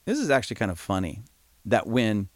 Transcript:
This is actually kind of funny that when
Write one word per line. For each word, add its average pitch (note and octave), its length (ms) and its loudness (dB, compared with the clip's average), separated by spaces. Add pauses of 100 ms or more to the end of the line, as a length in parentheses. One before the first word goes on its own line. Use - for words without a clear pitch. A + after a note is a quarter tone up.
This C#4 160 -2
is F3+ 100 0
actually C3 240 2
kind G#2 160 -2
of E2+ 80 -6
funny F#2+ 460 -4 (400)
that A2 240 0
when G#2+ 460 2